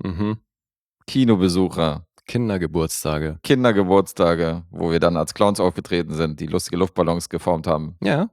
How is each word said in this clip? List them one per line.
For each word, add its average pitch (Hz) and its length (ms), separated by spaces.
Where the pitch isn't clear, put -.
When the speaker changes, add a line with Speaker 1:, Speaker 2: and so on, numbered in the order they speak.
Speaker 1:
Mhm. 104 340
Speaker 2:
Kinobesuche. 90 1000
Speaker 1:
Kindergeburtstage. 80 1160
Speaker 2:
Kindergeburtstage, 92 1300
wo 85 200
wir 82 80
dann 85 160
als 76 200
Clowns 101 240
aufgetreten 87 560
sind, 78 240
die 80 80
lustige 85 300
Luftballons 87 520
geformt 85 380
haben. 78 340
Speaker 1:
Ja. 139 300